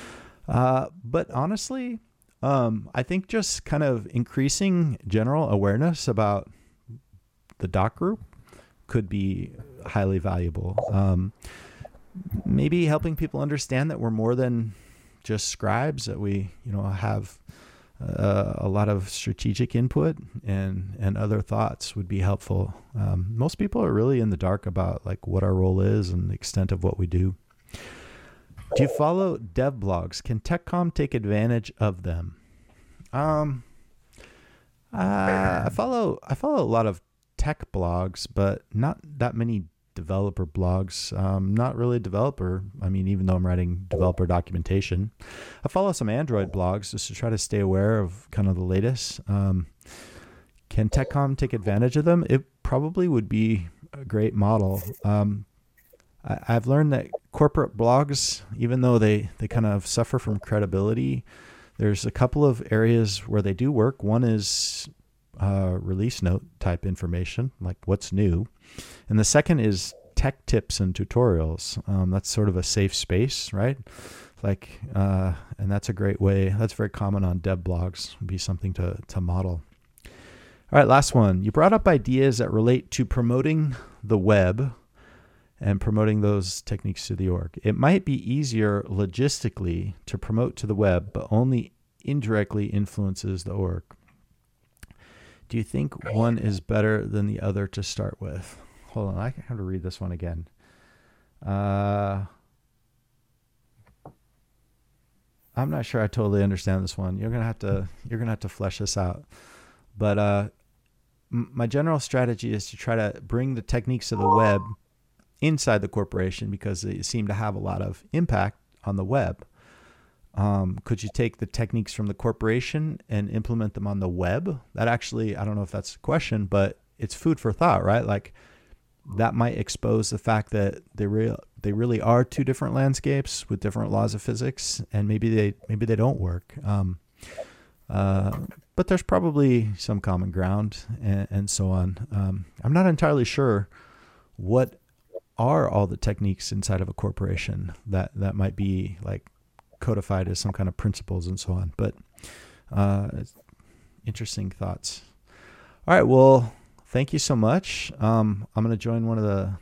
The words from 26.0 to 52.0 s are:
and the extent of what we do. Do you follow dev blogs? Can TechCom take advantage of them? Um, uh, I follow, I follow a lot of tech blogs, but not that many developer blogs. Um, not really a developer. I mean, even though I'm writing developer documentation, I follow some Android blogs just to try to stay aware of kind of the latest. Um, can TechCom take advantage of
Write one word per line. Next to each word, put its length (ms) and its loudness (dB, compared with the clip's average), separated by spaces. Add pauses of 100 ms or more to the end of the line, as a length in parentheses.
and 200 -2
the 40 -4
extent 360 -2
of 140 -2
what 120 0
we 120 0
do. 260 2 (1400)
Do 60 6
you 60 4
follow 500 0
dev 360 -2
blogs? 480 -4
Can 180 -4
TechCom 540 -2
take 200 0
advantage 640 0
of 240 0
them? 340 -6 (760)
Um, 520 0 (1300)
uh, 760 0
I 60 -2
follow, 500 -2
I 120 -6
follow 280 0
a 60 0
lot 180 2
of 140 -2 (380)
tech 340 -4
blogs, 600 -2
but 300 0 (120)
not 240 0 (200)
that 160 -2
many 300 -2 (300)
developer 520 -2
blogs. 720 -2
Um, 360 0
not 220 0
really 200 0
a 40 -2
developer. 600 -2 (200)
I 80 0
mean, 180 0
even 160 0
though 120 4
I'm 100 2
writing 420 0
developer 380 2
documentation, 840 0 (520)
I 40 -2
follow 240 2
some 180 -2
Android 420 0
blogs 380 -2
just 180 -8
to 60 -12
try 160 -4
to 80 0
stay 220 -2
aware 380 4
of 320 -6
kind 180 0
of 60 2
the 80 -2
latest. 640 0
Um, 380 0 (1040)
can 220 0
TechCom 480 0
take 160 -2
advantage 420 2
of 80 4